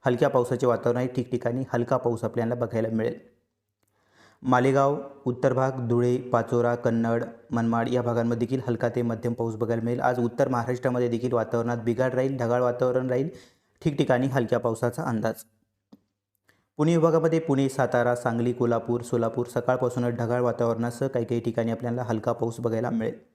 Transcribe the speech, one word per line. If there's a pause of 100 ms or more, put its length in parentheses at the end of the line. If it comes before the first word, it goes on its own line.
हलक्या
पावसाचे
वातावरण
आहे.
ठिकठिकाणी (100)
हलका
पाऊस
आपल्याला
बघायला
मिळेल. (1040)
मालेगाव, (240)
उत्तर
भाग,
धुळे,
पाचोरा,
कन्नड, (280)
मनमाड
या
भागांमध्ये
देखील
हलका
ते
मध्यम
पाऊस
बघायला
मिळेल.
आज
उत्तर
महाराष्ट्रामध्ये
देखील
वातावरणात
बिघाड
राहील,
ढगाळ
वातावरण
राहील, (540)
ठिकठिकाणी
हलक्या
पावसाचा
अंदाज. (1400)
पुणे
विभागामध्ये
पुणे,
सातारा,
सांगली,
कोल्हापूर,
सोलापूर
सकाळपासूनच
ढगाळ
वातावरणासह
काही
काही
ठिकाणी
आपल्याला
हलका
पाऊस
बघायला
मिळेल. (200)